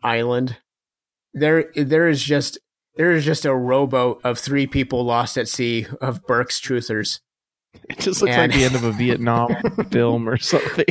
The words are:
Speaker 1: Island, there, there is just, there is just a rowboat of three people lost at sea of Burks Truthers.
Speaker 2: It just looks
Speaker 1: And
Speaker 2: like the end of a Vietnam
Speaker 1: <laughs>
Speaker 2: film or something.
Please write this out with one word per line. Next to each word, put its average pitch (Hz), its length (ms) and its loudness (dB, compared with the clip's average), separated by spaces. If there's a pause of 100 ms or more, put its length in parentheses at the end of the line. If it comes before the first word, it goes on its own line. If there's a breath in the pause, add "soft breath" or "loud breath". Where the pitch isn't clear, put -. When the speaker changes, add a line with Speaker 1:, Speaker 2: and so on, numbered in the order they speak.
Speaker 1:
Island, 123 560 -2 (720)
there, 156 420 2
there 151 340 4
is 139 140 2
just, 139 360 -2 (380)
there 175 160 2
is 156 120 2
just 156 220 -2
a 139 80 2
rowboat 127 680 0
of 120 140 -2
three 139 280 -2
people 131 400 -2
lost 120 320 0
at 117 100 -4
sea 117 380 -2 (160)
of 127 240 -6
Burks 123 340 0
Truthers. 113 600 -4 (680)
Speaker 2:
It - 120 -14
just - 200 -2
looks - 140 4
Speaker 1:
And 120 180 4
Speaker 2:
like 139 80 4
the 127 60 6
end 131 80 0
of 120 100 0
a 117 80 0
Vietnam 120 640 0 (160)
Speaker 1:
<laughs> - 180 -6
Speaker 2:
film 117 380 2
or 120 80 0
something. - 540 0